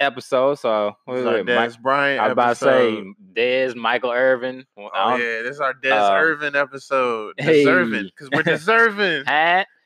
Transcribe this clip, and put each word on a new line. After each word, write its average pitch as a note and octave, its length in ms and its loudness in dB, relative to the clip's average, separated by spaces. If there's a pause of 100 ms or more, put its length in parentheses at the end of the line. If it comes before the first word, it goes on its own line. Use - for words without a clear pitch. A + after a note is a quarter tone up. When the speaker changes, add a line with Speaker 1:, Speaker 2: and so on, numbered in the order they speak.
Speaker 1:
episode, C3+ 560 0
so G#2+ 380 -2 (120)
Speaker 2:
This B2+ 140 -6
is B2 40 -4
Speaker 1:
wait, A#2 60 -2
Speaker 2:
our A2+ 80 0
Speaker 1:
wait, G2 80 -4
Mi-, A#2+ 60 0
Speaker 2:
Dez A#2 280 0
Bryant C#3 400 0
Speaker 1:
I G#2+ 40 2
was A#2 80 2
about A#2+ 180 2
to A#2+ 60 0
say, C3 400 2
Speaker 2:
episode. G2+ 180 -12 (200)
Speaker 1:
Dez, B2+ 420 0
Michael A#2+ 360 -2
Irvin. B2+ 540 0 (100)
Well, G2+ 160 -16
I G2 120 0
Speaker 2:
Oh, A2+ 140 2
Speaker 1:
don't - 20 -2
Speaker 2:
yeah, A#2 220 -4
this B2+ 120 -8
is D3 60 -14
our C3 140 -2
Des C3 160 -4
Speaker 1:
Um, G#2 240 2
Speaker 2:
Irvin D3 420 0
episode. B2+ 840 -4
Speaker 1:
hey. D3 260 4
Speaker 2:
Deserving, C3 540 0
'cause C#3+ 140 -20
we're D#3 100 0
Speaker 1:
<laughs> - 20 -2
Speaker 2:
deserving. F#3 800 0
Speaker 1:
Huh? E3 380 2 (200)